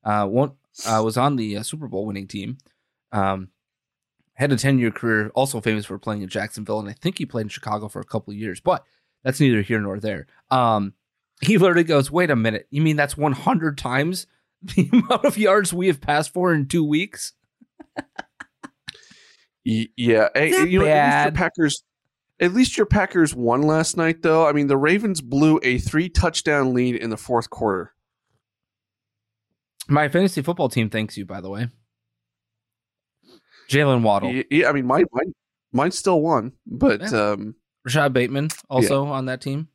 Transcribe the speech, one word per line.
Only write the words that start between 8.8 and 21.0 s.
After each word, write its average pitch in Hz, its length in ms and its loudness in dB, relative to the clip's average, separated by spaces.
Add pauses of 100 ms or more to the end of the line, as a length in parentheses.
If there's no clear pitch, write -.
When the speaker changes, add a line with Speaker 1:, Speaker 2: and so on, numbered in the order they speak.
Speaker 1:
that's 131 160 -4
neither 123 220 4
here 110 180 -2
nor 101 200 -6
there. 98 280 -8 (220)
Um, 110 440 2 (480)
he 214 160 4
literally 170 260 4
goes, 147 260 2
"Wait 165 220 0
a 135 40 2
minute, 110 360 -2
you 143 100 -2
mean 156 140 2
that's 143 220 -2
one 147 160 0
hundred 156 440 -2
times 147 480 -2 (200)
<laughs> - 180 -20
the 180 280 0
amount 247 340 2
of 240 120 2
yards 202 360 2
we 180 140 0
have 151 140 0
passed 147 320 -2
for 180 200 0
in 143 140 0
two 160 160 0
weeks?" 151 500 -4 (640)
<laughs> - 80 -10 (1600)
Speaker 2:
Y-, 113 300 -2
yeah, 113 380 4
hey, 147 160 2
Speaker 1:
Is 180 80 2
that 175 120 2
Speaker 2:
you 185 100 4
know, - 80 4
at 147 180 6